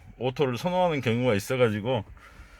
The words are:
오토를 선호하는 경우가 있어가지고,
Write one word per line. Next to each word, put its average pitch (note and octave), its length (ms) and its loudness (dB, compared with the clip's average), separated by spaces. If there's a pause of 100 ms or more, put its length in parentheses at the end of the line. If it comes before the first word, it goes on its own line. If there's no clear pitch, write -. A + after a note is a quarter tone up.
(180)
오토를 B2+ 400 0
선호하는 F3+ 420 0
경우가 A#2+ 340 2
있어가지고, A2 680 0 (560)